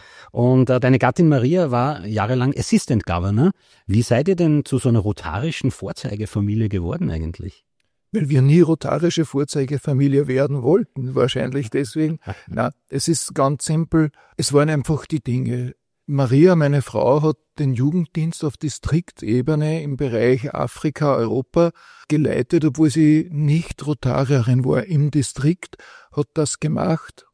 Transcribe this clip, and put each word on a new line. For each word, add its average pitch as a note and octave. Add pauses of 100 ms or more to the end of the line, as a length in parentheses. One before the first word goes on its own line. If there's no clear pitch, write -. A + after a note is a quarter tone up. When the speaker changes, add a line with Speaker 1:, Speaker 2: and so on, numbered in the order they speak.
(320)
Speaker 1:
und, B2
äh, B2+
deine B2+
Gattin C3
Maria D3+
war A#2+
jahrelang A#2+
Assistant A#2+
Governor. G2+ (340)
Wie G#2+
seid B2
ihr F#3+
denn D#3
zu C3
so B2+
einer A#2
rotarischen G#2
Vorzeigefamilie G#2
geworden G2+
eigentlich? E2 (460)
Speaker 2:
Weil D#3+
wir C3+
nie D3+
rotarische D#3+
Vorzeigefamilie C#3
werden C3+
wollten, C3+
wahrscheinlich C3
deswegen. D#3 (160)
Speaker 1:
<laughs> -
Speaker 2:
Na, - (160)
es -
ist -
ganz C#3
simpel. D#3 (260)
Es C3
waren D3
einfach D3+
die D3
Dinge. B2 (300)
Maria, C#3
meine C#3+
Frau, C3
hat D#3 (200)
den C#3
Jugenddienst D#3
auf D3
Distriktebene D3+
im C#3+
Bereich B2
Afrika, C#3+
Europa B2+ (380)
geleitet, D3+
obwohl D3+
sie D#3
nicht D3+
Rotarierin B2+
war D3
im D3+
Distrikt, D3 (360)
hat D3
das -
gemacht. D3+